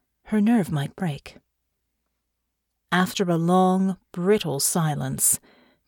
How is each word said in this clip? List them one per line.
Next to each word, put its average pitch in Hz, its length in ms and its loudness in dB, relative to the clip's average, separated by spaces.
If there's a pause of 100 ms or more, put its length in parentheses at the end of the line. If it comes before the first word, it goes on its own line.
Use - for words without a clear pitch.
(240)
her 214 180 0
nerve 214 280 2
might 147 240 -4
break. - 440 -10 (1500)
After 185 320 0
a 175 140 0
long, 185 580 2 (160)
brittle 175 480 0
silence, 143 800 -2 (480)